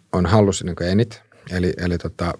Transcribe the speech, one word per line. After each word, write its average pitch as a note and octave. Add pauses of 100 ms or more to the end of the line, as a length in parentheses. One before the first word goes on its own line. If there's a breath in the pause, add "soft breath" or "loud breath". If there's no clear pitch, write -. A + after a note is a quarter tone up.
(120)
on F2+
hallusinogeenit, F#2+ (280)
eli, F2+
eli F2
tota, E2+